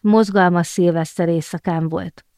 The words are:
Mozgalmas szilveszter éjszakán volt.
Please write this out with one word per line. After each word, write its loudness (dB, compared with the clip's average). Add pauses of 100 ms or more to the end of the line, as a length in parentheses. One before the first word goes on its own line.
Mozgalmas 2
szilveszter -2
éjszakán -4
volt. -8 (140)